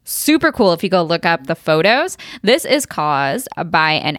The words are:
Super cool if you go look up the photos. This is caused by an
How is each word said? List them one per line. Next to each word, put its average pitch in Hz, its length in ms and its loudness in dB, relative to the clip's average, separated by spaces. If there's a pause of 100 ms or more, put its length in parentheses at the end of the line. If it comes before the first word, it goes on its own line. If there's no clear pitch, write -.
Super 311 480 0
cool 196 200 2
if 165 100 -2
you 196 60 -2
go 180 140 2
look 165 240 -2
up 160 220 0
the 165 60 0
photos. 208 600 0 (240)
This 254 240 2
is 277 220 0
caused 147 600 -2 (200)
by 156 260 2
an 151 260 -2